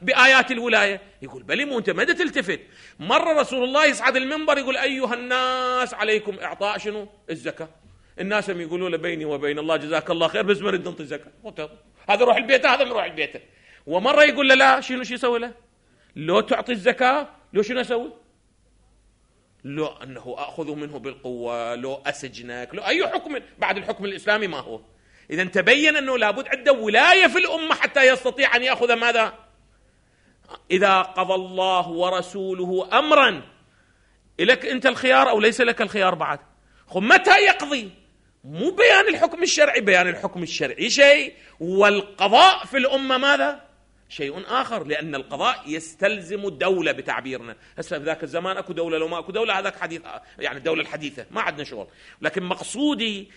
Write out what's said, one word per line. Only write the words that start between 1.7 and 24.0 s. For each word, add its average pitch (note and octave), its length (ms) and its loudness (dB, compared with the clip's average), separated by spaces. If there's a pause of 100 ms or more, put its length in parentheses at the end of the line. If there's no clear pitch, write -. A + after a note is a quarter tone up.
أنت G3 120 -2
ما F3+ 140 0
دا E4+ 80 2
تلتفت." C4 480 -2 (380)
مرة D4+ 420 2
رسول C4 240 -2
الله C#4 220 2
يصعد B3 300 0
المنبر D4 420 0
يقول: C4 180 -4
"أيها C4 380 -4
الناس، B3+ 800 -4
عليكم G#3 440 -2
إعطاء G3 400 -6
شنو؟ G#3 300 -8 (220)
الزكاة." D#3 380 -10 (520)
الناس G3 300 -4
هم F3 100 -6
يقولوا F3 300 -6
له: E3 60 -2
"بيني D#3+ 280 -6
وبين D3 340 -4
الله، D#3+ 180 0
جزاك D#3 340 -4
الله E3 180 0
خير، G#3+ 140 -2
بس G3 160 0
ما G3+ 100 -4
نريد F#3+ 200 -4
نعطي D#3+ 140 -12
الزكاة." D3 280 -14 (800)
هذا G#3 160 4
روح A#3+ 120 8
البيت، C4 300 4
هذا C#4 180 4
من A#3+ 80 -2
روح G#3 120 -2
البيت. D#3 380 -6 (440)
ومرة A#3 360 4
يقول C#4 260 4
له: C4 60 8
"لا"، C4 260 6
شنو B3+ 240 -8
شو A#3 100 -10
يسوي A#3+ 240 -2
له؟ A#3 140 -8 (640)
"لو D#3+ 240 2
تعطي A3+ 320 -2
الزكاة، B3 560 0 (240)
لو G3+ 100 2
شنو B3 180 -2
أسوي؟ A#3+ 320 -4 (1500)
لو D3 220 -6
أنه B2 520 -14
أخذ D3 360 -8
منه D3 240 -10
بالقوة، A#2+ 760 -8
لو C3+ 320 -10
أسجنك، B2 640 -10
لو F#3 100 -10
أي D4 260 0
حكم D4+ 300 -6 (200)
بعد G3 180 -2
الحكم F#3+ 280 -8